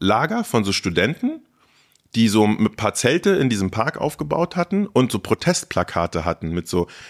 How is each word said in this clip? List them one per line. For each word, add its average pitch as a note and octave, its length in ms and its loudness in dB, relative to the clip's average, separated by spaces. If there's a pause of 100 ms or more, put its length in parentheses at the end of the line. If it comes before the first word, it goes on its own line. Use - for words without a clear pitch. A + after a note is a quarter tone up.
Lager C3+ 420 2
von A2+ 220 0
so G2 80 -2
Studenten, A#2+ 680 0 (720)
die A2+ 140 4
so G#2+ 160 4
ein G#2 320 2
paar G#2 160 0
Zelte E3+ 380 2
in C#3 180 2
diesem G2 220 0
Park A2 260 -4
aufgebaut D3+ 580 -4
hatten F#3+ 320 -2
und B2+ 240 2
so G#2+ 80 -2
Protestplakate F2 1080 -2
hatten E2 240 -2
mit E2+ 180 -4
so, F2 200 0 (220)